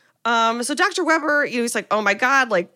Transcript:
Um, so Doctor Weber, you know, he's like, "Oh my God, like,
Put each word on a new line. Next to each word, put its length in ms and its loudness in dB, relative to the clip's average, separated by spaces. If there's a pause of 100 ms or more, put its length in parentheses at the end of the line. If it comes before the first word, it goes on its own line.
(260)
Um, 380 2
so 100 -4
Doctor 320 -2
Weber, 400 0
you 140 -8
know, 20 0
he's 120 -4
like, 160 -4
"Oh 120 0
my 140 2
God, 360 0
like, 240 0